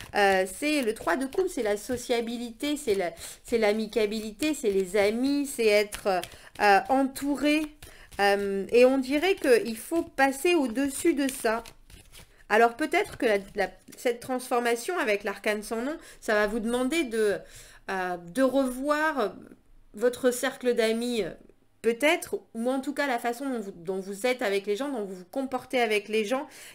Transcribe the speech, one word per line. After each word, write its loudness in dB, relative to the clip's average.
euh, 4
c'est 0
le 0
trois -2
de -2
coupe, -2
c'est -4
la 0
sociabilité, -4
c'est -2
la, -2
c'est -2
l'amicabilité, 0
c'est -2
les 0
amis, 2
c'est -2
être, 2
euh, 8
entouré. 2
Euh, 2
et 8
on 6
dirait 2
qu'il 2
faut -2
passer 2
au-dessus 0
de 0
ça. -2
Alors 6
peut-être -2
que -2
la, 4
la, -2
cette -2
transformation -2
avec 0
l'arcane -4
sans -6
nom, -6
ça 0
va 4
vous -2
demander 0
de, 0
euh, -4
de -2
revoir 0
votre 0
cercle -2
d'amis, 0
peut-être, 0
ou -4
en 0
tout -6
cas -2
la -2
façon -4
dont -4
vous, -10
dont -8
vous -6
êtes 0
avec -2
les -2
gens, -4
dont -4
vous -10
vous -16
comportez -4
avec 0
les 0
gens, -2